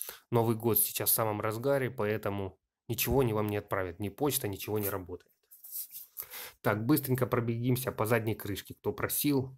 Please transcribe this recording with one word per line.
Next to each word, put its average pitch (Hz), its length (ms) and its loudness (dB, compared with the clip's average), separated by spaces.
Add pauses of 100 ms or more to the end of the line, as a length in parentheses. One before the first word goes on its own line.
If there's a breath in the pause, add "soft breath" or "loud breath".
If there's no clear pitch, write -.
(320 loud breath)
Новый 117 240 4
год 110 240 2
сейчас - 300 0
в - 40 6
самом 107 280 0
разгаре, 120 500 0
поэтому 104 640 -2 (300)
ничего 120 340 2
они 117 120 4
вам 107 140 0
не 104 100 0
отправят, 95 420 -4
ни 104 100 -2
почта, 135 380 -2
ничего 104 320 -4
не 101 100 -2
работает. 90 420 -8 (1300 loud breath)
Так, 110 240 2
быстренько 131 420 2
пробегимся 120 640 0
по 107 140 0
задней 110 300 2
крышке, - 380 -8
кто - 200 -6
просил. 131 640 0